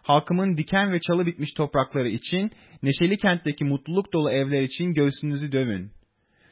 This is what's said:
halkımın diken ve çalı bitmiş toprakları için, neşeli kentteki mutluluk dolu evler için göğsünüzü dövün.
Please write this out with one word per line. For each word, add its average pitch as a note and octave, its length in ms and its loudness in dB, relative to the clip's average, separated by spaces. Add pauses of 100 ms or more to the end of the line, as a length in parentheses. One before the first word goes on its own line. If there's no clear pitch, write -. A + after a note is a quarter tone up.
halkımın F3 540 2
diken G3 360 0
ve E3+ 80 0
çalı F3 260 0
bitmiş D#3+ 300 -6
toprakları C#3 520 0
için, F3+ 420 -4 (320)
neşeli E3+ 340 2
kentteki F3 480 0
mutluluk D#3+ 480 -2
dolu D3+ 180 0
evler C3+ 320 0
için E3+ 320 -2
göğsünüzü C#3+ 580 -2
dövün. G#2+ 380 -2 (600)